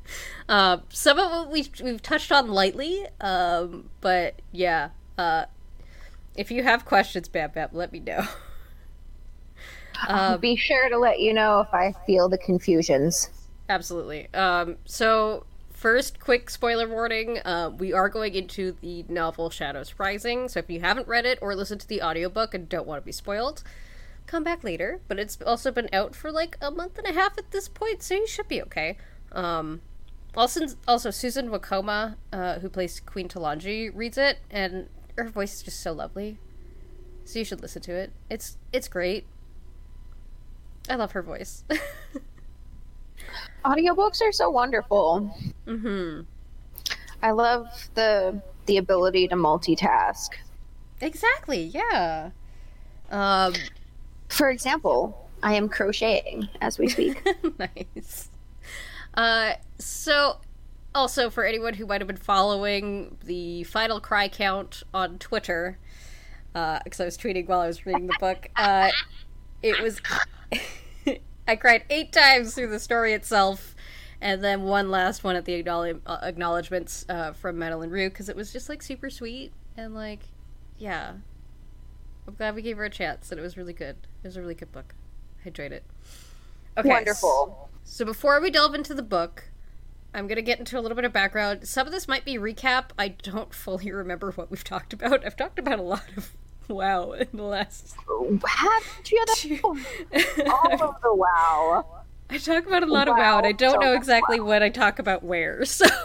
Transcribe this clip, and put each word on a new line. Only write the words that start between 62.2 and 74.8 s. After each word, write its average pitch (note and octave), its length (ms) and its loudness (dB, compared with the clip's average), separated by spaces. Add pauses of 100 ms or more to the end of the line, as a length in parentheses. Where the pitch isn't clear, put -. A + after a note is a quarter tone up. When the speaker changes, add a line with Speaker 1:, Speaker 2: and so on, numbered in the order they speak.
Speaker 1:
the F3 400 -6
Final A3 380 -2
Cry G3+ 260 2
count G3 560 -2 (100)
on F#3 260 -2
Twitter, F#3 580 -4 (800)
uh, D#3+ 240 0
'cause - 200 -10
I F#3 60 0
was E3+ 120 -6
tweeting F#3 300 -2
while F3+ 140 4
I E3+ 60 2
was E3 180 -6
reading F3+ 220 0
the F#3 120 0
book, F#3 360 0
uh, G3 340 6 (720)
it A3 180 2
was, A3+ 220 -2 (500)
<laughs> - 960 -6
I A3 80 4
cried A3+ 340 8
eight D4+ 220 0
times C4 440 8
through B3 120 -2
the G#3+ 120 -4
story A#3 340 2
itself, G3 640 2 (460)
and G3 220 0
then G3 200 2
one G3 260 2